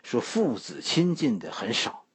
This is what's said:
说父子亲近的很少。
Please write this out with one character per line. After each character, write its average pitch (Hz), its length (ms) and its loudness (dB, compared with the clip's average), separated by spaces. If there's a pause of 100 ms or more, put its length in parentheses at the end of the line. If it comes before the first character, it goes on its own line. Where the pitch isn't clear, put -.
说 - 180 0
父 156 380 0
子 76 220 -12
亲 170 340 2
近 135 240 2
的 95 120 -10
很 104 240 -4
少。 - 280 -2 (120)